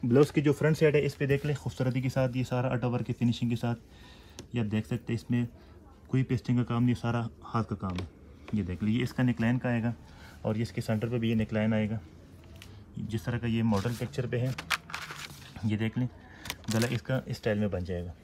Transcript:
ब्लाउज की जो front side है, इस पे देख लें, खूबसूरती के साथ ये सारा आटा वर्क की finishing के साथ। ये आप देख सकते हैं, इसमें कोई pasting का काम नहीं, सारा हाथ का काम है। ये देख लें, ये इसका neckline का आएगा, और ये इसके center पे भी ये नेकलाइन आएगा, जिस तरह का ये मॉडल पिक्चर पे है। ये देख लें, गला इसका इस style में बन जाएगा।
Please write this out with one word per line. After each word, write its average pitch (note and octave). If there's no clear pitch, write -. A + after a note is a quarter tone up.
ब्लाउज C3
की -
जो D3
front D3+
side D3+
है, C#3+
इस C#3+
पे C#3+
देख C#3
लें, D3
खूबसूरती -
के C3
साथ C3
ये B2+
सारा B2
आटा B2
वर्क A#2
की B2+
finishing A#2+
के A#2+
साथ। A#2+
ये A#2+
आप G#2+
देख G#2+
सकते A#2
हैं, A#2
इसमें A#2+
कोई C3
pasting B2
का B2
काम A#2+
नहीं, B2
सारा A#2
हाथ -
का G2+
काम F#2
है। F2+
ये G#2
देख F2+
लें, G#2+
ये B2+
इसका B2+
neckline B2
का B2
आएगा, A#2
और G#2+
ये A2+
इसके A#2
center A2+
पे A#2+
भी A2+
ये A#2
नेकलाइन A2
आएगा, G#2+
जिस -
तरह A#2+
का A2+
ये A2+
मॉडल A2
पिक्चर A#2
पे A#2
है। B2+
ये G#3
देख A2+
लें, B2
गला A#2+
इसका C3
इस C3+
style G#2+
में G#2
बन F2+
जाएगा। F2